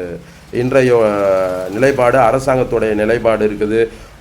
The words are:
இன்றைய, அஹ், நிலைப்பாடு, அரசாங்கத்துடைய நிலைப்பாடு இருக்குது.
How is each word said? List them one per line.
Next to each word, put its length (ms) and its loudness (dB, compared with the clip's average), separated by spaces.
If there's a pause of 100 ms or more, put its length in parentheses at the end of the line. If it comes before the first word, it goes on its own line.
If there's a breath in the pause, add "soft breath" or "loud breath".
(520 loud breath)
இன்றைய, 460 2
அஹ், 760 0
நிலைப்பாடு, 460 2
அரசாங்கத்துடைய 760 0
நிலைப்பாடு 540 0
இருக்குது. 400 -2 (340 loud breath)